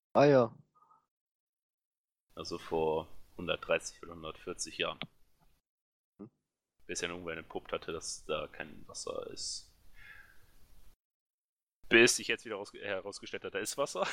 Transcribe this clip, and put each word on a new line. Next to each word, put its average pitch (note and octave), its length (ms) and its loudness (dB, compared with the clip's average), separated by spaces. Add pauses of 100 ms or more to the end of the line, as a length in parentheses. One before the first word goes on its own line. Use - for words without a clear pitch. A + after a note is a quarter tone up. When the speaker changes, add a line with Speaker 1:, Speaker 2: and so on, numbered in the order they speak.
(120)
Speaker 1:
Ah C#3 140 10
ja. B2+ 280 8 (1800)
Speaker 2:
Also E2+ 240 -8
vor D#2+ 500 0 (300)
hundertdreißig E2+ 640 0
oder E2 100 -14
hundertvierzig E2 640 -8
Jahren. E2 220 0 (1200)
Speaker 1:
Mhm. G#2 100 -14 (580)
Speaker 2:
Bis F2+ 140 -6
ja F2 80 0
irgendwann E2+ 300 -6
entpuppt - 340 -8
hatte, E2+ 200 -2
dass - 340 -8
da D2+ 220 -2
kein - 400 -12
Wasser - 400 -6
ist. - 440 -8 (2250)
Bis A#2 280 10
sich G#2 120 -4
jetzt A2+ 160 -2
wieder G#2+ 120 -6
rausge-, - 280 -10
herausgestellt G2 600 -6
hat, F#2+ 100 -6
da G2 40 -2
ist G#2+ 200 -4
Wasser. E3 340 0